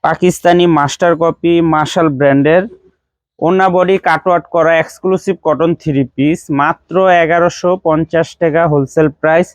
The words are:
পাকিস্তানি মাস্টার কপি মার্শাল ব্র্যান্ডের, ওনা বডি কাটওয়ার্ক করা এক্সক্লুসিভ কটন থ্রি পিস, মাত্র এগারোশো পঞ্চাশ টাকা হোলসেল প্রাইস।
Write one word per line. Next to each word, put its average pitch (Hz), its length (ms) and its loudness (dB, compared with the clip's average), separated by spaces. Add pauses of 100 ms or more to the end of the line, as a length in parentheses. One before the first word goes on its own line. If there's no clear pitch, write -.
পাকিস্তানি 175 600 0 (140)
মাস্টার 156 420 0
কপি 165 340 -2 (180)
মার্শাল 156 360 -2 (100)
ব্র্যান্ডের, 143 440 2 (760)
ওনা 190 340 0
বডি 185 220 0 (120)
কাটওয়ার্ক 170 460 0
করা 165 180 2 (100)
এক্সক্লুসিভ 185 520 -4 (120)
কটন 160 240 0 (100)
থ্রি 139 240 -2 (100)
পিস, 147 240 -2 (220)
মাত্র 160 340 -4 (280)
এগারোশো 170 480 0 (160)
পঞ্চাশ 160 420 -2 (120)
টাকা 165 220 0 (100)
হোলসেল 147 360 0 (120)
প্রাইস। 160 340 0